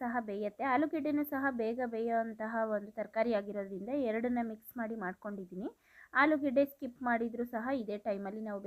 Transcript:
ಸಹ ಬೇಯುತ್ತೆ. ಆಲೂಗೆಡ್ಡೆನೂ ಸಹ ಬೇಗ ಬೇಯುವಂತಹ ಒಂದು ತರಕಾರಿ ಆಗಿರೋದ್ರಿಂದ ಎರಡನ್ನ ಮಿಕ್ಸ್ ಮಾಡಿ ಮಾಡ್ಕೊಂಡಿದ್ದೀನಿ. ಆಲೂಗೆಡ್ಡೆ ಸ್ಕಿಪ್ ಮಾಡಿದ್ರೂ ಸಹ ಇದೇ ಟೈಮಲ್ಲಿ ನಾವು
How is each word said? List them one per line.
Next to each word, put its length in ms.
ಸಹ 140
ಬೇಯುತ್ತೆ. 440
ಆಲೂಗೆಡ್ಡೆನೂ 520
ಸಹ 100
ಬೇಗ 180
ಬೇಯುವಂತಹ 680
ಒಂದು 200
ತರಕಾರಿ 440
ಆಗಿರೋದ್ರಿಂದ 520
ಎರಡನ್ನ 420
ಮಿಕ್ಸ್ 300
ಮಾಡಿ 240
ಮಾಡ್ಕೊಂಡಿದ್ದೀನಿ. 640
ಆಲೂಗೆಡ್ಡೆ 500
ಸ್ಕಿಪ್ 260
ಮಾಡಿದ್ರೂ 340
ಸಹ 280
ಇದೇ 160
ಟೈಮಲ್ಲಿ 400
ನಾವು 180